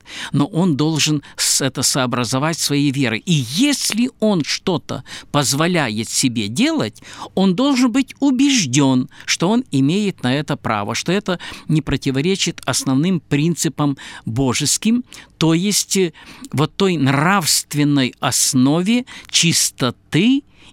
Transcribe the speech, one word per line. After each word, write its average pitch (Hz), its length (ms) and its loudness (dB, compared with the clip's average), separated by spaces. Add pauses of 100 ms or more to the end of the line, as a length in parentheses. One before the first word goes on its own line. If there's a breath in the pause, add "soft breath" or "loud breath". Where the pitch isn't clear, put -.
(320 loud breath)
но 143 160 2
он 165 280 0
должен 151 460 0 (160 loud breath)
с-, - 240 -2
это 131 220 -2
сообразовать 127 720 -2
своей 143 340 0
верой. 123 280 0
И - 140 -2
если 214 760 0 (100)
он 202 240 2
что-то - 600 -4 (280 loud breath)
позволяет 139 800 0
себе 117 380 0
делать, 180 560 -2 (320 loud breath)
он 190 200 4
должен 254 360 2
быть 262 280 -2
убежден, 185 920 2 (160 loud breath)
что - 240 0
он 233 200 0
имеет 170 540 0
на 127 100 0
это 143 240 -2
право, 110 380 -2
что - 160 -4
это 190 260 -2 (300 loud breath)
не 151 160 2
противоречит 143 800 -2
основным 139 540 0
принципам 147 760 -2 (300 loud breath)
божеским, 135 800 0 (340 loud breath)
то 160 160 2
есть, 180 440 0
э, 180 160 2 (380 loud breath)
вот 143 240 -2
той 190 220 2
нравственной 143 1200 2
основе 160 880 2 (240 loud breath)
чистоты 170 1160 0 (300 soft breath)